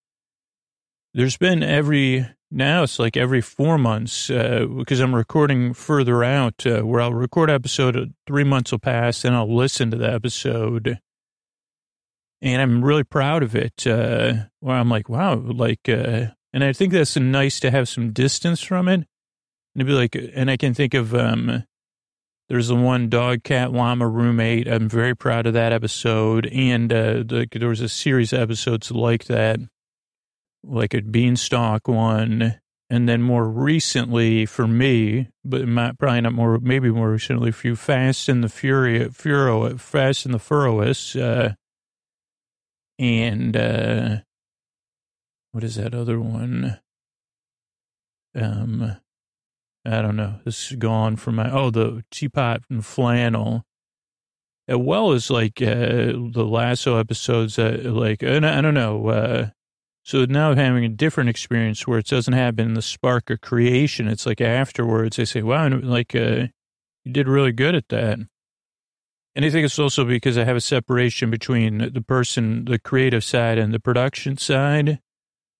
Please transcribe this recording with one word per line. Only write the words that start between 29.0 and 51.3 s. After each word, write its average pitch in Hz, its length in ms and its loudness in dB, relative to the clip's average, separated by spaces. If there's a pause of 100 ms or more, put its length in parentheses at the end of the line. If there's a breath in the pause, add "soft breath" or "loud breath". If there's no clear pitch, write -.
that, 113 340 0 (1040)
like 113 320 -2
a 113 60 0
beanstalk 117 840 0
one. 113 720 0 (300)
And 120 180 2
then 117 140 2
more 120 260 2
recently 117 1000 0
for - 180 -2
me, 117 600 2 (180)
but 131 220 -2
not, 120 320 -2
probably 120 220 2
not 117 120 0
more, 117 240 2
maybe 127 320 0
more 113 220 0
recently 120 400 -2
for - 160 -6
you, 120 80 -2
Fast 131 520 0
and 123 160 2
the 110 60 -2
Fury-, 123 600 0
Furo-, 123 680 0
Fast 135 480 0
and 127 80 -2
the 110 60 -2
Furrowous, 127 760 0
uh, 120 380 0 (1400)
and, 117 580 0
uh, 113 600 0 (1300)
what 113 120 -8
is 110 120 -6
that 110 180 -6
other 117 260 -4
one? 117 600 -6 (1600)
Um, 110 600 -4 (880)
I 110 160 -2
don't 107 140 -2
know. 107 300 -6
This - 260 -8
is 135 60 -10
gone 110 380 0
from 113 200 -6